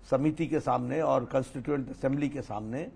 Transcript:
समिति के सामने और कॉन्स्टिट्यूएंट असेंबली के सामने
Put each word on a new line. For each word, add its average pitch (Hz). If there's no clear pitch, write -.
समिति 151
के 143
सामने 127
और 135
कॉन्स्टिट्यूएंट 135
असेंबली 143
के 135
सामने 110